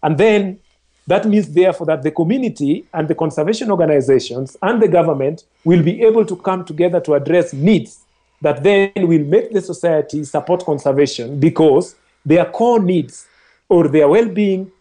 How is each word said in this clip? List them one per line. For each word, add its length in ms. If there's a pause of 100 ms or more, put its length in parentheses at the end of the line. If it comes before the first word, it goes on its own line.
And 160
then 420 (480)
that 180
means, 260
therefore, 360
that 160
the 80
community 800
and 140
the 80
conservation 560
organizations 880
and 200
the 60
government 560 (200)
will 200
be 200
able 220
to 100
come 280
together 380
to 140
address 380
needs 460 (420)
that 220
then 320
will 280
make 280
the 100
society 640
support 420
conservation, 760
because 560 (300)
their 200
core 340
needs 480 (420)
or 180
their 200
well-being 720